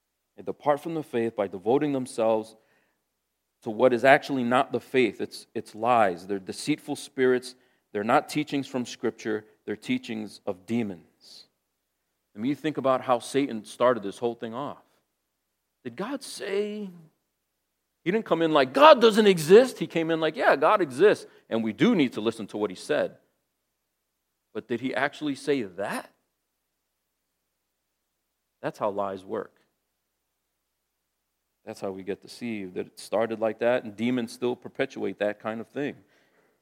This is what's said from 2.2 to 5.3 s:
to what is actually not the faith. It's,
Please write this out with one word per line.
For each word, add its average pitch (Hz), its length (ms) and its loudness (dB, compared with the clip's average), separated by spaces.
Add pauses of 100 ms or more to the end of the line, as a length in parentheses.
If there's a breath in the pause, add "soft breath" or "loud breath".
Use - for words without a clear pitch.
to 123 60 -8
what 120 240 4
is 117 100 0
actually 135 400 6
not 127 280 2
the 123 80 -2
faith. 120 420 0
It's, - 320 -10